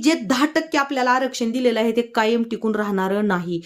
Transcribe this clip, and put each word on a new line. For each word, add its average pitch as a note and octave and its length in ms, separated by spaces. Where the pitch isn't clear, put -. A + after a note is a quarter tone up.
जे D#4 200
दहा B3+ 320
टक्के D#4+ 240
आपल्याला C4+ 320
आरक्षण B3+ 400
दिलेलं A#3+ 300
आहे, A3+ 120
ते A#3 100
कायम A#3 400
टिकून A3 320
राहणार G3+ 480
नाही. F3 440